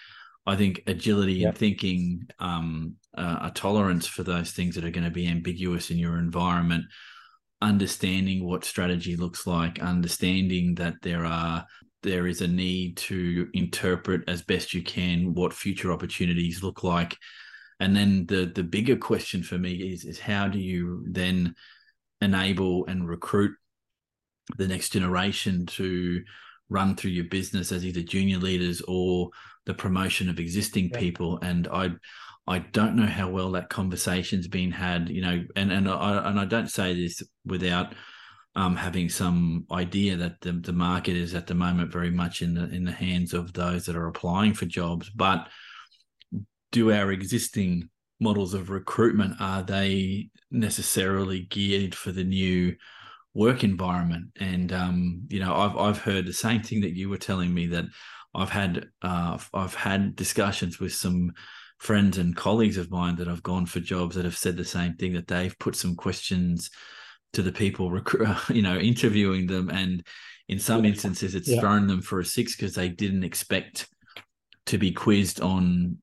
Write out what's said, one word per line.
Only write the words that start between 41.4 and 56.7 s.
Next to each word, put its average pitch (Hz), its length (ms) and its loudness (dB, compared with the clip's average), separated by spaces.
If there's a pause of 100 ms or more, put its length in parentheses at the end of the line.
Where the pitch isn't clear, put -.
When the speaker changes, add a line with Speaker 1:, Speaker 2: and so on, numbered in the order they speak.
Speaker 1:
the 92 80 -2
moment 87 360 2
very 87 180 -2
much 87 320 -2
in 85 120 0
the, 85 160 0
in 90 160 -4
the 87 60 -2
hands 90 420 -2
of 87 200 -4
those 87 320 -2
that 85 120 -4
are 82 100 -4
applying 92 460 2
for 95 120 -4
jobs, 85 440 -4
but 95 400 2 (1200)
do 113 200 6
our 101 200 4
existing 95 800 0 (300)
models 101 340 2
of 95 160 -4
recruitment, 98 720 2
are 95 200 -2
they 98 680 0 (220)
necessarily 98 880 0
geared 98 520 0
for - 200 -8
the 92 100 -2
new 92 500 2 (600)
work 120 300 4
environment? 90 640 0 (120)
And, 90 320 0
um, 90 580 0
you 98 120 -2
know, 92 120 0
I've, 101 220 2
I've 104 260 2
heard 98 240 0
the 90 80 -6
same 113 280 0
thing 110 200 -2